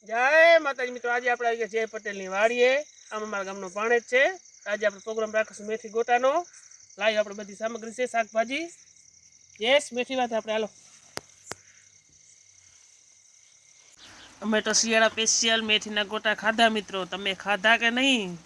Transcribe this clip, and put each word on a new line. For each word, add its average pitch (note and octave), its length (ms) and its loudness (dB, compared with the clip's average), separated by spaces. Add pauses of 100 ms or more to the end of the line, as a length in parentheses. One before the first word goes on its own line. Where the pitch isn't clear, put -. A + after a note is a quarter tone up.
(100)
જય D#4 500 8
માતાજી C4 300 -4
મિત્રો, A#3+ 220 -6
આજે B3 180 0
આપણે A#3+ 180 0
આવી A#3 100 -2
ગયા A3 160 -6
જય A3 120 0
પટેલની G3+ 500 -8
વાડીએ. A#3+ 340 4 (400)
આમ G#3+ 120 -6
અમારા G3+ 260 -6
ગામનો G3 220 -10
ભાણેજ A3+ 400 0
છે. B3 120 4 (440)
આજે G#3 200 -4
આપણે G3 140 -4
પ્રોગ્રામ A3 340 -6
રાખીશું G#3+ 320 -4
મેથી A3 220 -8
ગોટાનો. A#3+ 440 0 (680)
લાવી G#3+ 180 0
આપણે G#3 180 -2
બધી G3+ 260 -14
સામગ્રી A3+ 380 -8
છે, B3+ 80 -2
શાકભાજી. A#3 600 -4 (920)
યસ, C4+ 320 2
મેથી B3 280 -4
વાત A#3+ 120 -2
આપણે, A3 200 -4
હાલો. A3 160 -2 (3750)
અમે G#3+ 220 0
તો G#3+ 100 -2
શિયાળા A3 420 2
સ્પેશિયલ A3+ 480 0
મેથીના G#3+ 420 -2
ગોટા G#3+ 300 -2
ખાધા A3 360 2
મિત્રો. G3 360 -4
તમે F#3+ 280 -4
ખાધા G3+ 440 2
કે A#3 120 2
નહીં? A#3+ 440 0 (120)